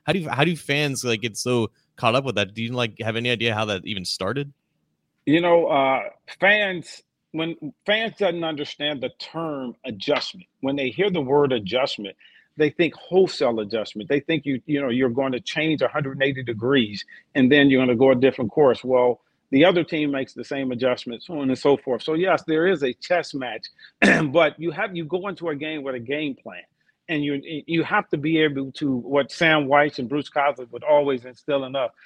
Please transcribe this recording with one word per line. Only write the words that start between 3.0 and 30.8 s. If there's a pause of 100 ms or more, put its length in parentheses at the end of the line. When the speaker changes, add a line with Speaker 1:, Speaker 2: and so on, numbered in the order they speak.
Speaker 1:
any
idea
how
that
even
started? (760)
Speaker 2:
You
know,
uh, (320)
fans, (280)
when (300)
fans
doesn't
understand
the
term (100)
adjustment, (120)
when
they
hear
the
word
adjustment, (400)
they
think
wholesale
adjustment.
They
think
you,
you
know,
you're
going
to
change
a
hundred
and
eighty
degrees (300)
and
then
you're
gonna
go
a
different
course.
Well, (300)
the
other
team
makes
the
same
adjustments,
so
on
and
so
forth.
So
yes,
there
is
a
chess
match, (340)
<clears throat>
but
you
have,
you
go
into
a
game
with
a
game
plan, (460)
and
you, (240)
you
have
to
be
able
to,
what
Sam
Weiss
and
Bruce
Coslet
would